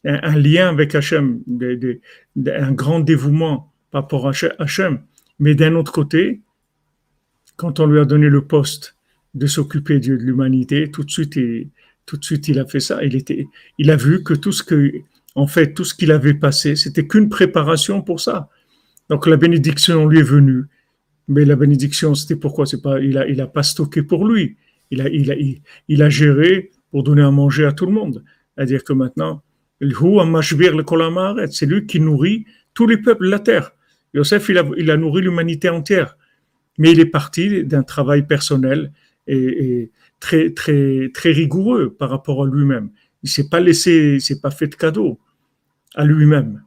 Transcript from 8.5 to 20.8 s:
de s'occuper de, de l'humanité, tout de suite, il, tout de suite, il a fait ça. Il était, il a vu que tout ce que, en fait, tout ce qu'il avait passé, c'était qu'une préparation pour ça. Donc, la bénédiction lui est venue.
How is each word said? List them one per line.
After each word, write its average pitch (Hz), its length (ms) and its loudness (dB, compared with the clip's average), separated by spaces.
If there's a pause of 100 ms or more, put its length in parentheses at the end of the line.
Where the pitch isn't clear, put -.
de 135 120 -6
s'occuper 147 540 -2
de, 127 160 -2
de 113 80 -6
l'humanité, 131 680 -2
tout 151 140 -10
de 147 80 -10
suite, 147 240 -6
il, 120 320 -4 (380)
tout - 100 -12
de 143 80 -14
suite, 147 240 -6
il 135 120 0
a 131 60 -4
fait 139 140 -6
ça. - 240 -6
Il 131 140 -2
était, 139 320 -8 (280)
il 143 140 4
a 151 60 4
vu 156 260 2
que 160 100 -4
tout 165 200 -4
ce - 100 -8
que, 147 300 0 (420)
en 143 120 0
fait, 147 260 0
tout 180 100 -6
ce - 100 -8
qu'il 156 200 2
avait 143 200 2
passé, 147 440 -2
c'était 147 280 -2
qu'une 214 220 2
préparation 175 760 0
pour 170 200 -8
ça. - 260 -6 (600)
Donc, 151 180 0
la 160 80 6
bénédiction 156 720 2
lui 160 120 6
est 147 40 6
venue. 135 400 4 (640)